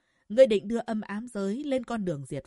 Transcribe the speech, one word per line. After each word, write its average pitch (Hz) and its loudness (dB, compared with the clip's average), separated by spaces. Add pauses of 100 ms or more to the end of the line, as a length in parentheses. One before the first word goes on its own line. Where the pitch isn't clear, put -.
(300)
"Ngươi 247 8
định 202 0
đưa 233 -2
âm 220 -6
ám 214 -10
giới 208 -4
lên 262 -2
con 220 -6
đường 147 -4
diệt 135 -8